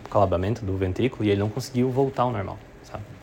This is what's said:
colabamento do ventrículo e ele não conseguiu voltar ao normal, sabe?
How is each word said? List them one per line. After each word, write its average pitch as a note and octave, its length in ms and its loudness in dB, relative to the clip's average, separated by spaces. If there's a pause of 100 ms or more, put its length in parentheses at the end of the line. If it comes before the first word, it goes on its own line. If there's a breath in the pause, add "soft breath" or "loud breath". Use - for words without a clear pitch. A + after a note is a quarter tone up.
colabamento F#2+ 560 2
do F#2+ 120 -2
ventrículo F#2+ 480 0
e G#2 60 4
ele G2+ 100 4
não G#2 80 2
conseguiu B2+ 420 0
voltar C3+ 320 2
ao B2 80 2
normal, G2 280 -4 (260)
sabe? G#2+ 180 -12 (200)